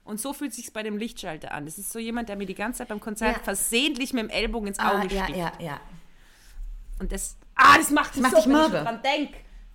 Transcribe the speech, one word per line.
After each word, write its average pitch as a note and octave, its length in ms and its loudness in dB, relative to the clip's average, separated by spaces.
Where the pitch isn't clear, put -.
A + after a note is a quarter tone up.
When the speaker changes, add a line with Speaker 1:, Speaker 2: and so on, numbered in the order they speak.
Speaker 1:
Und G#3 160 -8
so C#4 100 -4
fühlt C#4+ 220 -8
sich's - 180 -14
bei G#3+ 120 -8
dem G#3+ 140 -4
Lichtschalter F#3+ 560 -8
an. D3 120 -8
Das D#3+ 120 -12
ist G3 140 -8
so A3+ 80 -8
jemand, A3+ 300 -4
der G#3 80 -8
mir G3+ 80 -6
die F#3 100 -8
ganze A3 240 -6
Zeit B3 80 -10
beim G#3+ 140 -8
Konzert A3 360 -2
Speaker 2:
Ja. - 60 -10
Speaker 1:
versehentlich B3 680 0
mit A#3 100 0
dem G#3+ 60 -8
Ellbogen G#3+ 400 -2
ins G3+ 100 -6
Speaker 2:
Ah, G3+ 220 2
Speaker 1:
Auge F#3+ 120 -2
Speaker 2:
ja, F#3+ 120 -2
Speaker 1:
sticht. F#3 120 -6
Speaker 2:
ja, E3+ 220 -2
ja. D3+ 220 -8
Speaker 1:
Und F#3+ 120 -4
das, - 260 -6
ah, C#4 220 10
das D#4+ 140 2
macht D4 240 2
mich C4 80 2
Speaker 2:
Das B3+ 80 4
macht D#4+ 120 8
Speaker 1:
so, C#4+ 60 4
Speaker 2:
dich C#4 80 8
Speaker 1:
wenn D#4 80 8
ich D#4+ 60 4
Speaker 2:
mürbe. F3+ 60 2
Speaker 1:
schon D3+ 80 -2
dran A3+ 180 -4
denk. C#4+ 260 0